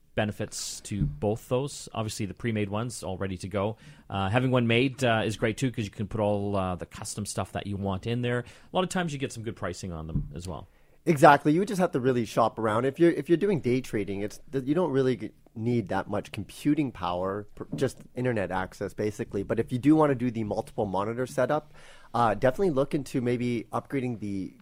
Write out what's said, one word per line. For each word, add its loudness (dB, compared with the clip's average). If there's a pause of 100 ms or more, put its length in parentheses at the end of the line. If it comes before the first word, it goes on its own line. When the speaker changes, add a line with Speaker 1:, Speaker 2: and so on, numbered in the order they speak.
(140)
Speaker 1:
benefits -4
to -2
both -2
those. -2
Obviously, -4
the -6
pre-made -2
one's -6
all -6
ready -4
to -10
go. -2 (320)
Uh, -2
having 2
one 4
made, 2
uh, 4
is -2
great, -2
too, 0
'cause -4
you -6
can -6
put -4
all, 0
uh, 0
the -8
custom -8
stuff -6
that -6
you -4
want -2
in -2
there. 0
A -8
lot 2
of -4
times -2
you -6
get -4
some -10
good -8
pricing -6
on -8
them -2
as -10
well. -10 (380)
Speaker 2:
Exactly. 8
You 4
just -2
have 2
to 0
really 2
shop 2
around. 2
If 0
you're, 6
if -2
you're 4
doing 2
day 2
trading, -4
it's -6 (140)
th-, -2
you 2
don't 2
really 4
g-, -8 (260)
need 0
that -2
much -4
computing -2
power, -2
pr-, -10 (100)
just -2 (160)
internet 0
access, -4
basically. -4
But -2
if 0
you 0
do 6
wanna 6
do -2
the -2
multiple -2
monitor -2
setup, -2 (400)
uh, 4
definitely 4
look 2
into -2
maybe 0
upgrading -2
the -6